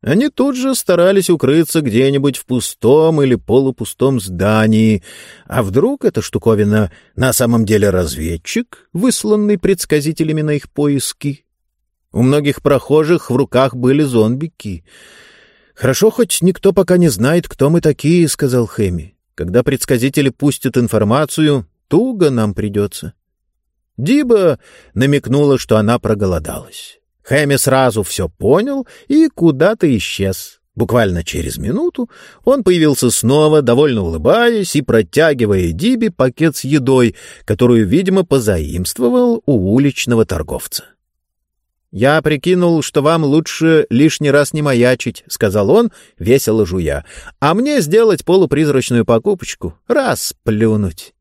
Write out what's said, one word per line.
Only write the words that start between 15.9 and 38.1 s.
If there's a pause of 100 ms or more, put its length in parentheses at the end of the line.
хоть
никто
пока
не
знает,
кто
мы
такие», —
сказал
Хэмми. (200)
«Когда
предсказители
пустят
информацию, (200)
туго
нам
придется». (840)
Диба (340)
намекнула,
что
она
проголодалась. (300)
Хэмми
сразу
все
понял (220)
и
куда-то (120)
исчез. (140)
Буквально
через
минуту (360)
он
появился
снова,
довольно
улыбаясь
и
протягивая
Дибе
пакет
с
едой, (300)
которую,
видимо,